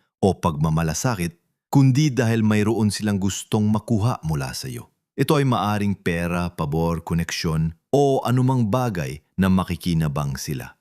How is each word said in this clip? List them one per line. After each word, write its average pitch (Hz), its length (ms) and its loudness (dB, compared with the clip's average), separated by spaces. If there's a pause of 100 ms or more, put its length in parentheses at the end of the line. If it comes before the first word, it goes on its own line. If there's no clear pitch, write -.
(240)
o 98 160 4
pagmamalasakit, 80 960 -2 (320)
kundi 139 400 4
dahil 113 400 2
mayroon 107 400 2
silang 104 320 0
gustong 104 480 -2
makuha 107 560 0
mula 139 320 -4
sa 131 160 -10
iyo. 117 160 -12 (240)
Ito 143 260 0
ay 143 80 2
maaring 104 540 0
pera, 87 560 -2
pabor, 82 480 -2
koneksyon, 80 720 -2 (160)
o 139 320 2
anumang 127 480 2
bagay 90 480 -4 (160)
na 95 160 2
makikinabang 80 880 0
sila. - 420 -10